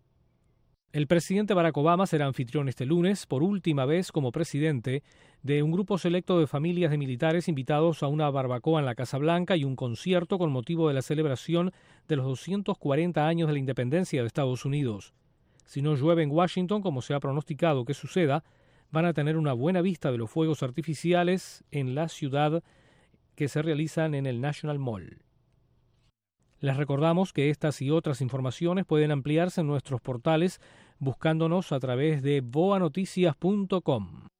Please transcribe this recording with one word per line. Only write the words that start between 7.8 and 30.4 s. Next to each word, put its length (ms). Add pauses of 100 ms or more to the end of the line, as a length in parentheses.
a 60
una 220
barbacoa 500
en 60
la 80
Casa 240
Blanca 360
y 100
un 120
concierto 640
con 120
motivo 380
de 60
la 80
celebración 680 (360)
de 80
los 80
doscientos 540
cuarenta 500
años 200
de 40
la 60
independencia 640
de 40
Estados 380
Unidos. 480 (540)
Si 160
no 120
llueve 280
en 80
Washington, 500
como 220
se 100
ha 80
pronosticado 640
que 100
suceda, 480 (480)
van 140
a 80
tener 240
una 160
buena 300
vista 280
de 80
los 120
fuegos 320
artificiales 1080
en 240
la 140
ciudad 560 (720)
que 140
se 120
realizan 540
en 100
el 160
National 380
Mall. 400 (1400)
Les 160
recordamos 560
que 180
estas 300
y 120
otras 280
informaciones 640
pueden 280
ampliarse 480
en 80
nuestros 320
portales 600 (380)